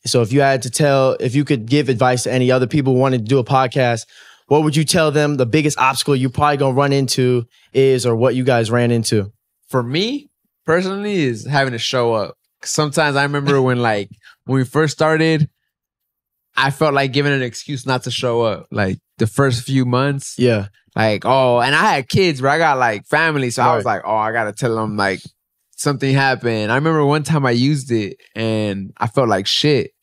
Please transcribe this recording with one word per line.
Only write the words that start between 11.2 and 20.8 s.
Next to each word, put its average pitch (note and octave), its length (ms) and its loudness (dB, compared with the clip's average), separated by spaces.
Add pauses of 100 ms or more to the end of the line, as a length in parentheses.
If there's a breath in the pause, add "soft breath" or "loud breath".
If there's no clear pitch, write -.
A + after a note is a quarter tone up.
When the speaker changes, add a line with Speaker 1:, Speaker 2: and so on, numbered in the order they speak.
Speaker 2:
is A#2 220 -4
having C3+ 280 0
to A#2 60 -8
show A#2+ 340 -2
up. G#2 240 -4 (240)
'Cause - 100 -10
sometimes D3+ 460 0
I C#3 60 2
remember C#3+ 380 0
when, B2+ 200 0
like, G#2 280 -2 (360 soft breath)
when C3 140 -2
we B2+ 40 0
first D3 300 -2
started, D#3 560 2 (1040)
I C3+ 160 0
felt D3+ 220 0
like C#3 180 0
giving C#3+ 220 0
an C3+ 80 -2
excuse B2 440 -10
not B2+ 180 -2
to B2 80 -8
show A#2 320 -2
up. G2 280 -4
Like, G2+ 280 -4 (180)
the A2+ 100 0
first B2+ 360 0
few C3 220 0
months, C3 520 -2
Speaker 1:
Yeah. A2+ 300 0 (280)